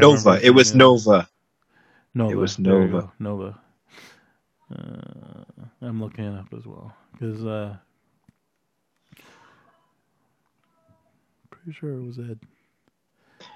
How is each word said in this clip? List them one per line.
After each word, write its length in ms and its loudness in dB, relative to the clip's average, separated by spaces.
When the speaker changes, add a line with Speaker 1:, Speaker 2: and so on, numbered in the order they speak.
Speaker 1:
Nova. 60 8
Speaker 2:
remember 280 4
his 120 0
Speaker 1:
It 40 10
was 240 4
Speaker 2:
name 40 4
either. 0 -
Speaker 1:
Nova. 500 4
Speaker 2:
Nova. 180 -2
Speaker 1:
It 40 -4
was 280 -4
Speaker 2:
There 180 2
you 60 0
Speaker 1:
Nova. 40 -4
Speaker 2:
go. 260 -8
Nova. 400 -12
Uh, 680 -20
I'm 220 -12
looking 220 -12
it 140 -12
up 180 -20
as 100 -20
well, 280 -20
'cause, 260 -12
uh, 320 -10
pretty 220 -20
sure 220 -14
it 100 -14
was 140 -16
Ed. 220 -16